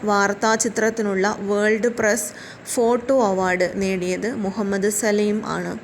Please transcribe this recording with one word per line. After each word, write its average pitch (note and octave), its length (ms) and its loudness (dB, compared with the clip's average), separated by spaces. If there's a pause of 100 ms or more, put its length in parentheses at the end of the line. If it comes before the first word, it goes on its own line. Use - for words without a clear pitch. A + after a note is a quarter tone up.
വാർത്താ G3+ 520 2
ചിത്രത്തിനുള്ള G#3+ 680 0 (160)
വേൾഡ് G#3 480 2
പ്രസ് A3+ 400 0 (360)
ഫോട്ടോ A#3+ 580 2
അവാർഡ് F#3 520 2
നേടിയത് F#3+ 600 -2
മുഹമ്മദ് G3 560 -2
സലീം G#3 540 0
ആണ്. F3 260 -6 (120)